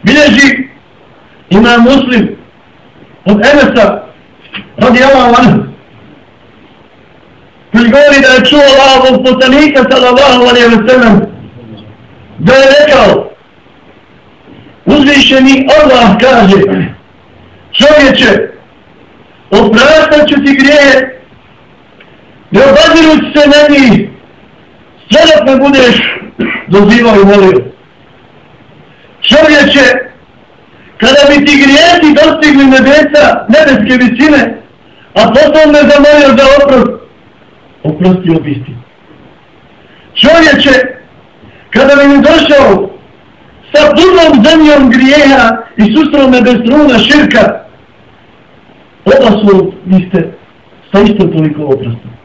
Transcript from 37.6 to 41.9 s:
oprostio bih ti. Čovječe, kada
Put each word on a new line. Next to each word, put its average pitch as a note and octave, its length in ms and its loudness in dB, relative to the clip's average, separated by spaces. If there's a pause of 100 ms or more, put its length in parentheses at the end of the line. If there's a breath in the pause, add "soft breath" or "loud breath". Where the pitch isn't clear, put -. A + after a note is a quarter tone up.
oprostio E3+ 580 -4
bih C#3+ 260 -10
ti. - 80 -18 (1400 soft breath)
Čovječe, C#4 840 0 (720 loud breath)
kada C#4 260 0